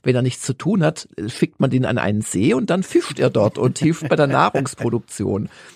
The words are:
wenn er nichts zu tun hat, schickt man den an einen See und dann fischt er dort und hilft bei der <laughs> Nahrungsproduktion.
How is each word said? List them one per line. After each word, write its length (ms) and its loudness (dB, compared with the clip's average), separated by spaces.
wenn 100 2
er 100 2
nichts 180 -4
zu 100 -4
tun 320 0
hat, 240 -2
schickt 340 -2
man 80 2
den 160 2
an 140 0
einen 220 0
See 320 0
und 160 -2
dann 140 0
fischt 340 -2
er 120 2
dort 280 0
und 220 0
hilft 300 0
bei 80 4
der 100 4
<laughs> 0 -
Nahrungsproduktion. 1200 0